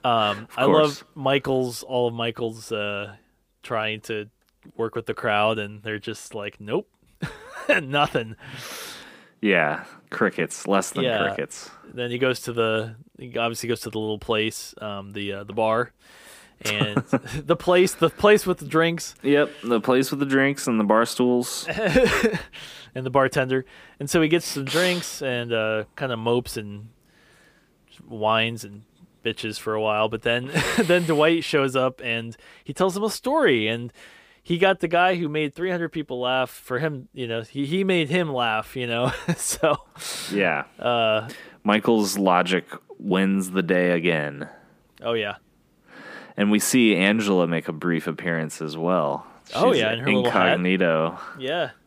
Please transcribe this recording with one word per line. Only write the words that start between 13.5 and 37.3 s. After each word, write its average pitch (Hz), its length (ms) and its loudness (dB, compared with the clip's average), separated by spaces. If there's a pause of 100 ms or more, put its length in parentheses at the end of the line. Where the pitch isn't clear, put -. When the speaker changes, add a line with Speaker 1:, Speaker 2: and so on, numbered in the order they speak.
Speaker 1:
goes 113 120 0
to - 80 -8
the 107 80 -6
little 107 220 -4
place, 107 640 -2
um, 101 320 -10
the, 101 180 -6
uh, 98 140 -8
the 104 80 -14
bar, 113 400 0 (720)
and 104 320 0
<laughs> 131 480 -4
the 165 100 4
place, 180 380 4
the 165 160 2
place 208 360 6
with 180 120 0
the 151 80 -16
drinks. 165 580 0
Speaker 2:
Yep, 143 260 4 (140)
the 117 160 2
place 127 320 2
with 139 80 -4
the 143 60 0
drinks 135 420 0
and 117 100 0
the 110 60 2
bar 107 220 6
stools. 123 680 0
Speaker 1:
<laughs> - 40 -4 (1160)
And 131 100 -6
the 131 60 -4
bartender. 131 540 2 (340)
And 143 100 -8
so 175 120 4
he 156 60 4
gets 165 200 2
some 139 180 -6
drinks 175 560 0
and, 120 320 -2
uh, 110 300 0 (120)
kinda 127 220 -4
mopes 120 400 0
and 104 320 -12 (1160)
whines 110 560 0
and 104 200 -16 (400)
bitches 110 360 -4
for 110 140 -4
a 107 80 0
while, 110 280 2
but 117 120 -4
then, 123 300 0 (160)
<laughs> - 160 0
then 175 220 4
Dwight 160 380 4
shows 139 320 2
up 127 280 0
and 117 320 -4 (280)
he 143 100 -10
tells 180 220 2
him 202 80 -2
a 226 60 2
story, 196 580 2
and 117 240 -4 (500)
he 170 160 -2
got 190 220 4
the 170 80 -2
guy 175 280 4
who 170 140 -4
made 151 240 -2
three 180 160 -4
hundred 170 200 -4
people 139 300 -8
laugh 127 300 0
for - 300 -6
him, 143 340 -4
you 127 140 -8
know, 113 140 -4